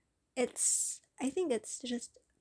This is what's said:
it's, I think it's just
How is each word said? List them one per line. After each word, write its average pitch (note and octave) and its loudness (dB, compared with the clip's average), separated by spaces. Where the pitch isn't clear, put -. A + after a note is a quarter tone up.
it's, - 2
I C4+ 2
think F4 2
it's - -4
just A#3+ -6